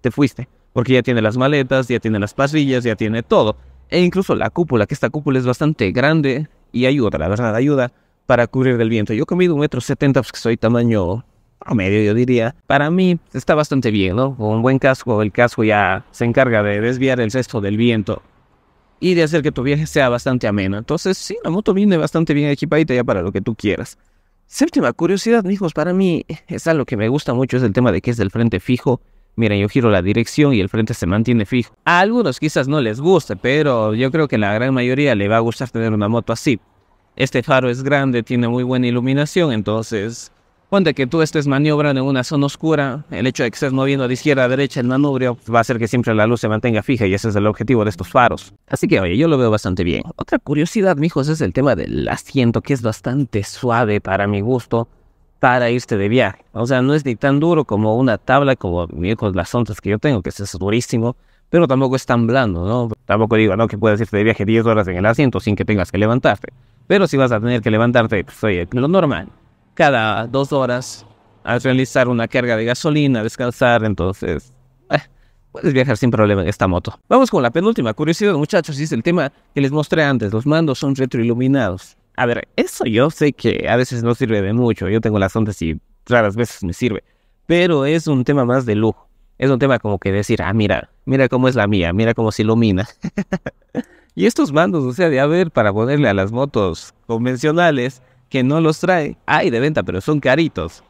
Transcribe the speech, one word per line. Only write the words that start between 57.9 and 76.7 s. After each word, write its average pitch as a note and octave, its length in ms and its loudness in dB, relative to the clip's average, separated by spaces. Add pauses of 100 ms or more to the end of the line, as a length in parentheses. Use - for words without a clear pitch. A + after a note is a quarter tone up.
una B2 220 2
tabla, C3+ 380 2
como, F2 320 -4
mijos, F#2+ 480 -4
las F2 180 -4
ontas A#2 260 -2
que G2 120 -4
yo G#2+ 80 0
tengo, C3 240 0
que - 80 -6
es - 280 -10
durísimo, A#2 560 -2 (340)
pero E3+ 180 4
tampoco C3 280 0
es - 120 -6
tan A#2 180 2
blando, A2+ 400 0
¿no? A#2 240 -2 (160)
Tampoco A2 300 2
digo, G#2+ 200 4
no, A2+ 120 2
que G#2 100 -6
puedes G#2+ 240 2
irte G#2+ 160 -2
de G2+ 60 2
viaje G#2+ 200 2
diez A2 220 2
horas G#2+ 220 2
en F2+ 100 -4
el F#2 80 0
asiento A#2+ 340 2
sin G#2+ 160 0
que - 100 -4
tengas G2+ 260 -2
que G2 80 -2
levantarte. A2+ 520 0 (360)
Pero G3 200 2
si C#3+ 80 -4
vas C3 160 2
a A2 80 0
tener A#2 220 -2
que A2+ 80 -2
levantarte, A2+ 540 2
pues, - 200 -12
oye, F2 280 -2
lo B2 160 -2
normal. D3+ 420 0 (440)
Cada A2+ 540 0
dos C3+ 260 -2
horas, B2+ 520 -4 (380)
a A#2+ 140 -2
realizar B2+ 500 0
una A#2 200 -2
carga A#2+ 300 -2
de A2 80 -2
gasolina, C#3 580 0
descansar, A#2+ 600 0
entonces, F#2 680 -4 (380)
eh, - 80 0 (520)
puedes - 220 -2
viajar B2+ 240 0
sin B2 140 0
problema G#2 300 2
en E2 60 -2
esta G2 200 -2
moto. F2+ 320 -4 (100)